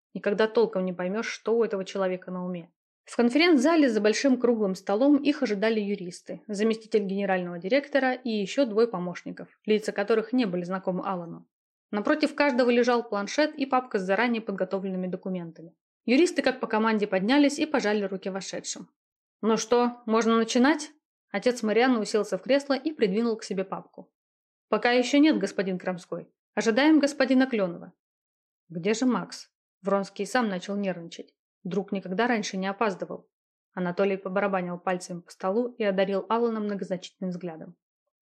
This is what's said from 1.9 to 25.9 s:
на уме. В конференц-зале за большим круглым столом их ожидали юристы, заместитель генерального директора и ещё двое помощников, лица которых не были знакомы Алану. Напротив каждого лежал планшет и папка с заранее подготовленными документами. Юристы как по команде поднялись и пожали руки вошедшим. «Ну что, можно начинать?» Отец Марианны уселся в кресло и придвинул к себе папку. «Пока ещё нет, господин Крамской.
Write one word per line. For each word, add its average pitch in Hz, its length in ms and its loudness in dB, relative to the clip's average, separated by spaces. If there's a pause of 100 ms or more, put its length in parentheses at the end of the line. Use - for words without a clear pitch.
на 180 140 -6
уме. 180 260 -8 (400)
В - 60 -10
конференц-зале 294 720 4
за 214 120 0
большим 233 380 4
круглым 214 380 2
столом 269 400 4
их 277 260 0
ожидали 214 380 0
юристы, 185 680 -6
заместитель 214 560 0
генерального 185 560 -2
директора 262 540 0
и 247 180 -6
ещё 214 360 0
двое 220 200 2
помощников, 175 640 -8 (180)
лица 208 240 0
которых 220 420 -2
не 254 120 2
были 180 180 -2
знакомы 185 420 -4
Алану. 170 400 -8 (460)
Напротив 294 460 0
каждого 254 340 2
лежал 240 320 2
планшет 294 540 -2
и 269 100 -2
папка 254 320 -2
с 185 40 -2
заранее 220 380 0
подготовленными 190 680 -4
документами. 175 640 -10 (300)
Юристы 294 360 2
как 262 200 -2
по 226 80 -4
команде 214 400 0
поднялись 269 500 2
и 302 80 0
пожали 214 380 0
руки 190 260 -6
вошедшим. - 580 -10 (540)
«Ну 214 140 2
что, 240 500 0
можно 226 300 2
начинать?» 254 560 2 (400)
Отец 240 320 -2
Марианны 226 340 4
уселся 208 400 -2
в - 40 -14
кресло 277 320 0
и 311 180 -4
придвинул 220 440 0
к 226 60 -16
себе 190 220 -6
папку. 180 440 -12 (600)
«Пока 214 240 2
ещё 247 260 4
нет, 294 200 6
господин 190 400 -2
Крамской. 175 500 -8 (260)